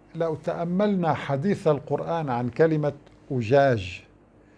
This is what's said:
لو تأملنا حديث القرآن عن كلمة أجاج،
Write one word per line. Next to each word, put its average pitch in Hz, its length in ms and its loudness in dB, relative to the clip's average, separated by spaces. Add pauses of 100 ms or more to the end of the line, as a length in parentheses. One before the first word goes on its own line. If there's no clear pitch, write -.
(140)
لو 165 200 -2
تأملنا 175 800 0
حديث 151 540 -2
القرآن 156 600 -2
عن 120 180 -2
كلمة 151 440 2 (380)
أجاج، 120 720 2 (560)